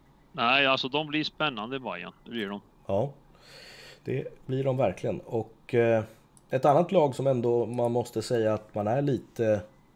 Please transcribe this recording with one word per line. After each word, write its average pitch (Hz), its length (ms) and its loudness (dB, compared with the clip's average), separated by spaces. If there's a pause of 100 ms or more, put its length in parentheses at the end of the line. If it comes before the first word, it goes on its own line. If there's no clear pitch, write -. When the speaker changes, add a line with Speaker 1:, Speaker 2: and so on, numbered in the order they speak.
(320)
Speaker 1:
nej, 135 340 2
alltså 135 220 2
de 147 180 -2
blir 151 180 -2
spännande, 131 560 -6
Bayern. 90 320 -10 (120)
Det - 60 -18
blir 113 180 -6
de. 101 120 -8 (260)
Speaker 2:
Ja, 113 260 -2 (920)
det - 420 -8
blir 131 180 -2
de 131 120 0
verkligen. 107 440 -2
Och, - 540 -8
eh, 113 300 4 (460)
ett 131 140 0
annat 160 280 4
lag 147 220 4
som 135 120 -2
ändå 120 400 2
man 120 260 0
måste 117 300 -2
säga 110 320 0
att - 200 -8
man 104 120 -2
är 127 160 0
lite, 113 580 0 (360)